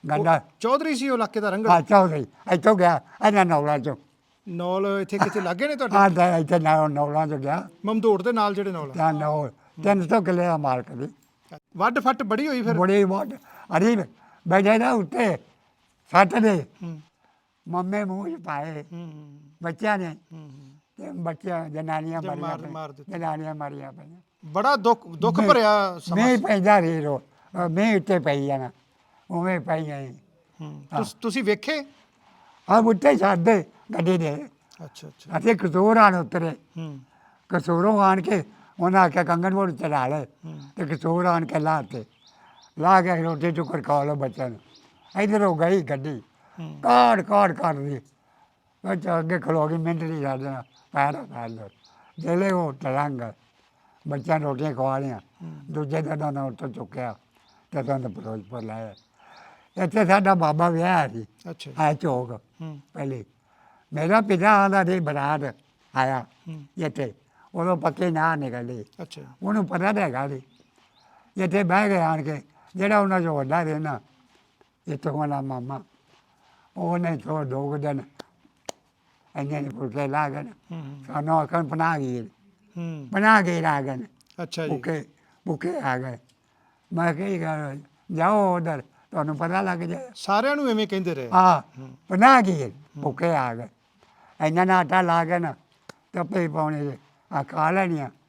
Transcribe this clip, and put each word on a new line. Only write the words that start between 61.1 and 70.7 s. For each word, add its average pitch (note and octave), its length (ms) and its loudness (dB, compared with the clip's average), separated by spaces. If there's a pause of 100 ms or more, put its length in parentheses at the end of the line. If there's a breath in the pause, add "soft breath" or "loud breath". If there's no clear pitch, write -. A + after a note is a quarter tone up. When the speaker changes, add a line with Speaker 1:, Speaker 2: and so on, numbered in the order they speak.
Speaker 2:
ਅੱਛਾ। D3 200 -16 (100)
Speaker 1:
ਹੈ D#3 140 2
ਚੌਕ B2 480 -4 (180)
Speaker 2:
ਹੂੰ। D#3 200 -14 (140)
Speaker 1:
ਪਹਿਲੇ। C3+ 300 -8 (680 soft breath)
ਮੇਰਾ E3 280 2
ਪਿਤਾ G3+ 420 4
ਆਉਂਦਾ G3 220 4
ਸੀ, F3+ 160 0
ਬਰਾਤ C#3+ 540 -4 (420)
ਆਇਆ C3 300 -2 (220)
Speaker 2:
ਹੂੰ। D#3 160 -14 (140)
Speaker 1:
ਇੱਥੇ। C#3 360 -6 (400 soft breath)
ਉਦੋਂ F3 220 0
ਪੱਕੇ E3 340 -2
ਨਾ D#3+ 260 0
ਨਿਕਲੇ। A#2+ 480 -8 (180)
Speaker 2:
ਅੱਛਾ। D3+ 200 -18 (200)
Speaker 1:
ਉਹਨੂੰ G3+ 240 0
ਪਤਾ F#3 260 0
ਤਾਂ G3+ 100 0
ਹੈਗਾ C#3 260 -4
ਸੀ। C3 140 -8 (920 soft breath)